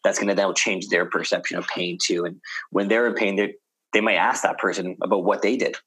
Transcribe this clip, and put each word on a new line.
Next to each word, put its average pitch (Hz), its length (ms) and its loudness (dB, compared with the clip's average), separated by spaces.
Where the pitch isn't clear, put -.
That's - 160 2
gonna 101 160 2
now 95 180 2
change 95 360 -2
their 87 160 2
perception 90 520 -2
of 87 100 -6
pain 90 320 -4
too. 87 260 0
And 90 140 -8
when 101 180 0
they're 117 200 4
in 107 80 0
pain, 101 200 0
they, 104 200 0
they 107 80 4
might 110 140 2
ask 95 280 2
that 80 160 0
person 92 420 -2
about 92 220 0
what 98 180 2
they 113 160 2
did - 300 -2